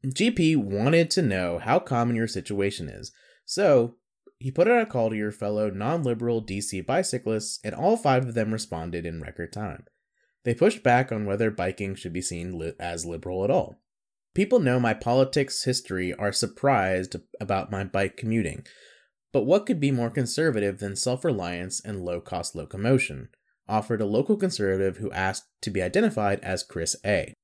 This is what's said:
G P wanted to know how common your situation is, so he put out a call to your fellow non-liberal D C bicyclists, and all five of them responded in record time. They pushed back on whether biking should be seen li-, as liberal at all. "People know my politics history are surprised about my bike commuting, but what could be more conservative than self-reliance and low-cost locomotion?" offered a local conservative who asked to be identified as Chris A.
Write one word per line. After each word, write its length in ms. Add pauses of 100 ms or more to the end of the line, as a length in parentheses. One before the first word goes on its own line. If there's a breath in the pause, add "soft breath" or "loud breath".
(120)
G 200
P 240
wanted 560
to 100
know 360
how 200
common 380
your 100
situation 640
is, 240 (320 soft breath)
so 500 (440)
he 120
put 160
out 160
a 40
call 240
to 60
your 140
fellow 400
non-liberal 720
D 200
C 200
bicyclists, 800
and 100
all 240
five 300
of 80
them 180
responded 540
in 160
record 300
time. 320 (600)
They 100
pushed 300
back 260
on 160
whether 240
biking 460
should 160
be 100
seen 340
li-, 220
as 260
liberal 380
at 80
all. 300 (520)
"People 280
know 180
my 160
politics 720
history 500
are 160
surprised 880 (240)
about 320
my 100
bike 340
commuting, 480 (680 loud breath)
but 100
what 240
could 140
be 100
more 180
conservative 680
than 160
self-reliance 920
and 200
low-cost 500
locomotion?" 760 (380)
offered 320
a 60
local 300
conservative 600
who 120
asked 380 (140)
to 80
be 120
identified 600
as 180
Chris 320 (100)
A. 400